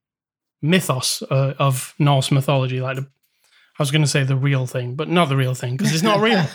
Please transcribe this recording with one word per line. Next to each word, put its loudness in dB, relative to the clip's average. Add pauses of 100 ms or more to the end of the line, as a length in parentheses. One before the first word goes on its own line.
(600)
mythos, 0
uh, 0
of -2
Norse 2
mythology. 0
Like, -6
the, -6
I -14
was -2
gonna 4
say 2
the 0
real 0
thing, -8
but -6
not 4
the 0
real 0
thing, -6
'cause 0
it's 0
not 2
real. 2 (100)